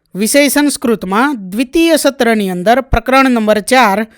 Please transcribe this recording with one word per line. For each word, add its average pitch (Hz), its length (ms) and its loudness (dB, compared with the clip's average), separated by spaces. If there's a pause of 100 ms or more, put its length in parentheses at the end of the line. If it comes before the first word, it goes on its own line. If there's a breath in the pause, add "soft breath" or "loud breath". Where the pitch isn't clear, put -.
(160)
વિષય 247 320 0
સંસ્કૃતમાં 233 1000 -2
દ્વિતીય 302 460 0
સત્રની 226 540 0
અંદર 185 320 0
પ્રકરણ 262 480 0
નંબર 214 300 0
ચાર 220 480 0 (100)